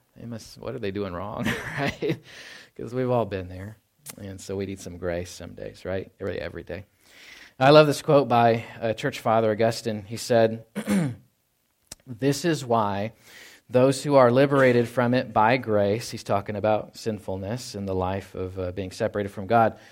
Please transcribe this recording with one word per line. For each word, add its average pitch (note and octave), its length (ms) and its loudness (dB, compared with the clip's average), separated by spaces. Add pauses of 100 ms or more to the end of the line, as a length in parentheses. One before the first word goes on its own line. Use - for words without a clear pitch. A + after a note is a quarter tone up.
(160)
They - 100 -16
must, A2+ 340 -14
what A2+ 140 -10
are C3 60 -10
they G2+ 120 -6
doing F#2+ 220 -6
wrong?" G2 320 -6 (180)
<laughs> - 140 -10
Right? D#3+ 420 -4 (580)
'Cause A2+ 160 -12
we've B2+ 180 -2
all A#2+ 140 2
been F#2+ 240 -8
there. F#2+ 280 -14 (400)
And G2 220 -14
so G2 160 -8
we G2 100 -2
need F#2+ 140 -8
some F2 180 -14
grace F2+ 320 -6
some - 240 -16
days, - 300 -14
right? F#2+ 260 -6 (100)
Really G2 200 -6
every E2+ 240 -10
day. F2+ 220 -12 (720)
I C3 120 6
love D3+ 140 10
this C#3 160 -2
quote C#3+ 280 4
by A#2 340 4 (160)
a A2+ 140 -2
church C3 260 -8
father, A2+ 320 2
Augustine. A2 520 -2
He A2 140 -12
said, A2+ 460 2 (120)
<clears throat> F#3 400 0 (920)
"This C3 380 -2
is D3 200 -2
why G#2+ 460 0 (580)
those B2+ 340 4
who D3 120 2
are B2+ 160 8
liberated C3 560 4
from A#2+ 260 0
it B2 180 -2
by A2+ 260 4
grace," G#2+ 520 0
he's - 140 -12
talking G2+ 320 -2
about G#2 420 0
sinfulness G2+ 800 -8
and G2+ 120 -8
the F#2+ 60 -4
life F#2 420 -4
of, F#2 240 -8
uh, F2+ 120 -6
being F#2+ 200 -10
separated G#2 380 -4
from G2 180 -12
God. A2+ 300 2 (140)